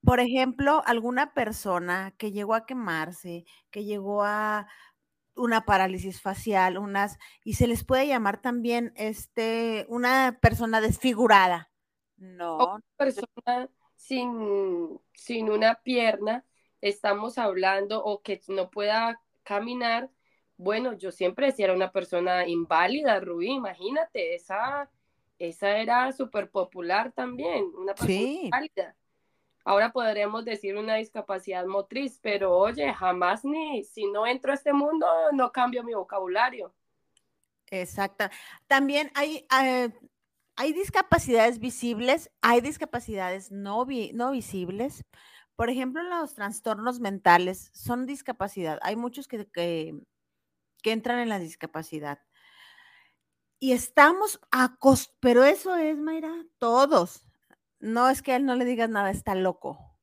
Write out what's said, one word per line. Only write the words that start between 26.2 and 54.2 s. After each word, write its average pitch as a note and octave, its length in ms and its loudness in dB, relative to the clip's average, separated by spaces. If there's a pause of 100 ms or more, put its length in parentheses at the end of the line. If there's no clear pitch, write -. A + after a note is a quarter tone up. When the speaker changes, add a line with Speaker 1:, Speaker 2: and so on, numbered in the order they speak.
Speaker 2:
popular F#3 640 -2
también, B3+ 520 -4 (120)
una F#3+ 200 -6
persona - 100 -4
Speaker 1:
Sí. A#3+ 440 -2
Speaker 2:
inválida. B3+ 460 -6 (680)
Ahora G#3 280 2
podremos A3 520 -2
decir G#3 320 -6
una G#3+ 200 -2
discapacidad G3 680 -6
motriz, G3+ 560 -4
pero G3 340 2
oye, A#3+ 380 2
jamás F3+ 500 0
ni, D4 400 -4
si G#3+ 220 -8
no G#3 200 0
entro B3+ 260 -2
a - 40 0
este C#4+ 160 -2
mundo, D4 340 2 (260)
no B3+ 200 2
cambio B3 320 0
mi A#3 100 -8
vocabulario. G3+ 800 -4 (960)
Speaker 1:
Exacta. G3 600 -4 (360)
También C#4 480 2
hay, D4 320 -4 (160)
eh, B3+ 300 2 (640)
hay C#4+ 160 0
discapacidades C4 880 4
visibles, A#3+ 680 -2 (120)
hay A#3 180 6
discapacidades G#3+ 920 -6
no G3+ 340 -4
vi-, A#3 260 -6
no A#3+ 200 -2
visibles. G3+ 720 -6 (520)
Por A#3 140 -2
ejemplo, B3+ 320 -4
los E4+ 320 -6
trastornos A3 640 -6
mentales F#3 760 4
son B3 320 -4
discapacidad. G3 760 -6
Hay G#3+ 140 -2
muchos B3 320 -8
que, G#3 180 -8
que, E3 540 -4 (840)
que A3 100 0
entran A#3+ 280 -2
en A#3+ 80 -2
la G#3 100 -2
discapacidad. D#3 840 -10 (1400)
Y C4 120 2
estamos E4+ 680 4 (100)